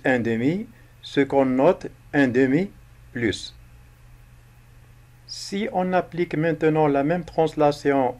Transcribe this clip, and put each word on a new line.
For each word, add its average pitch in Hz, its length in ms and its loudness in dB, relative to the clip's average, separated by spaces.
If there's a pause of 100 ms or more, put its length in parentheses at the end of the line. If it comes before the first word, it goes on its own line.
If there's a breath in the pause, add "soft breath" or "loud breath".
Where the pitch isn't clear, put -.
un 127 140 2
demi, 117 480 -2 (340 soft breath)
ce - 180 -4
qu'on 135 260 2
note 135 420 2 (260)
un 139 160 4
demi 135 400 2 (420)
plus. 117 420 -4 (1700)
Si - 480 -8
on 185 180 -2
applique 175 460 -2
maintenant 156 500 2
la 139 160 2
même 165 220 -2
translation 143 960 0